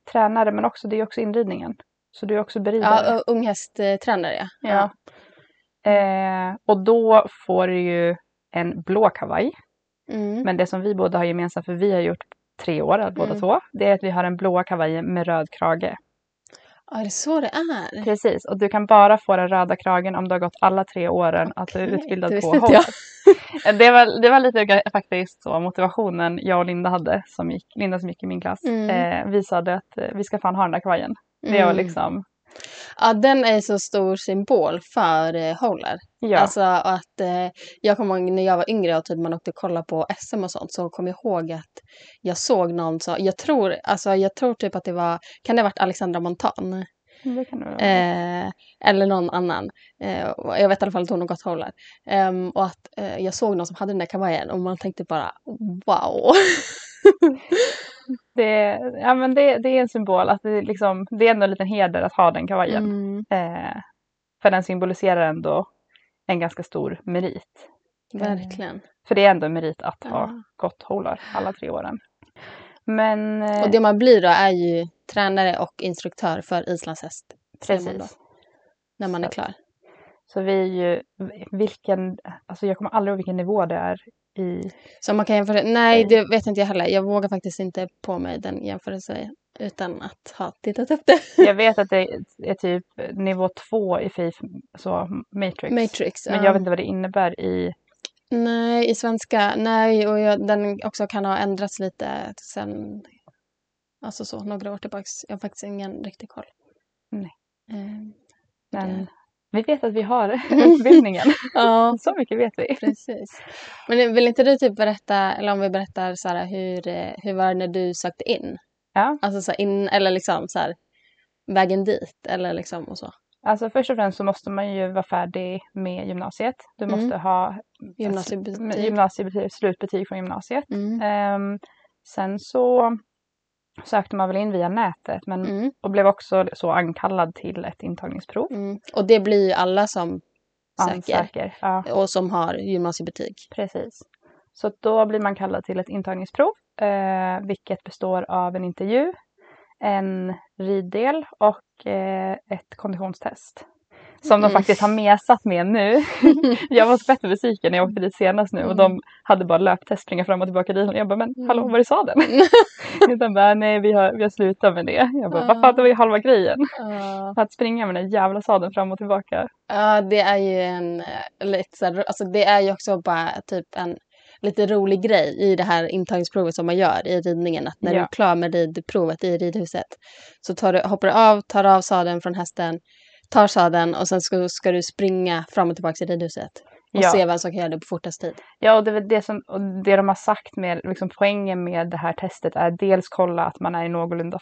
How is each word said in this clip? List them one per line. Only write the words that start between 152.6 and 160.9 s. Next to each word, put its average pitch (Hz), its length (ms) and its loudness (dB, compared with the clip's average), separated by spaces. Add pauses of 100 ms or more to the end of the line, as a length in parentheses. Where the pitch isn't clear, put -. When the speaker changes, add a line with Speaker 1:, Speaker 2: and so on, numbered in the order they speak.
Speaker 1:
konditionstest. - 880 -10 (560)
Som 220 180 6
de 214 60 4
Speaker 2:
Mm. 196 60 4
Speaker 1:
faktiskt 196 280 4
har 208 80 2
mesat 214 560 4
med 180 220 0
nu. 220 360 4 (180)
Speaker 2:
<laughs> 277 500 4
Speaker 1:
Jag 226 160 8
var 247 100 6
så - 80 -2
fett 262 160 2
besviken 180 520 0
när 180 60 2
jag 185 120 2
åkte 208 100 -6
dit 185 160 -4
senast 196 360 0
nu 180 80 -4
och 180 120 -2
Speaker 2:
Mm. 190 40 -2
Speaker 1:
de 185 220 6 (240)
hade 185 220 4
bara 170 140 2
löptest, 185 440 0
springa 180 220 -4
fram 185 160 0
och 185 60 -2
tillbaka 185 260 -2
dit. 196 160 0
Och 196 80 -4